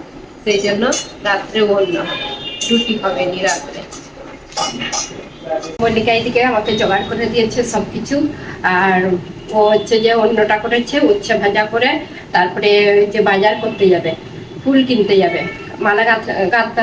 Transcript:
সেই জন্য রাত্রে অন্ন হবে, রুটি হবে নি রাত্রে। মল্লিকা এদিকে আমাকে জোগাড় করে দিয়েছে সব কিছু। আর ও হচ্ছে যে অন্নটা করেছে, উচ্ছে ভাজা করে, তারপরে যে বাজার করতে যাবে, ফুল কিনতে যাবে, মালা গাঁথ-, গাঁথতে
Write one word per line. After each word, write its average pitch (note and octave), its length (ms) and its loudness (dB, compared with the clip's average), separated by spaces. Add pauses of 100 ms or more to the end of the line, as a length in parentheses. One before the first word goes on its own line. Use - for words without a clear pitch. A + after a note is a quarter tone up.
(440)
সেই G3+ 200 0
জন্য G3+ 200 0 (440)
রাত্রে G3+ 320 -2 (160)
অন্ন F#3 200 0 (120)
হবে, - 180 -6 (420)
রুটি A#3 340 2
হবে F#3 200 -2 (100)
নি F#3 60 -6 (100)
রাত্রে। - 320 -6 (2000)
মল্লিকা A3+ 360 2
এদিকে A#3+ 220 0 (100)
আমাকে A3+ 200 0 (100)
জোগাড় G3 300 0
করে A3+ 220 -4
দিয়েছে A#3 280 0 (120)
সব G#3+ 120 -2 (100)
কিছু। - 220 -4 (600)
আর F#3 240 4 (560)
ও A3 40 4 (120)
হচ্ছে G#3+ 320 2
যে A3+ 60 4 (140)
অন্নটা G#3+ 400 2
করেছে, A#3+ 320 0 (160)
উচ্ছে G3+ 200 -2 (100)
ভাজা G3+ 300 2
করে, A#3+ 180 2 (440)
তারপরে F#3+ 360 2 (420)
যে A3 80 0 (100)
বাজার G3+ 320 4
করতে G3+ 300 -2
যাবে, E3 200 0 (500)
ফুল C4+ 160 4 (100)
কিনতে G#3 340 2
যাবে, E3+ 180 0 (440)
মালা G#3+ 240 2
গাঁথ-, A3 260 0 (200)
গাঁথতে A3+ 280 0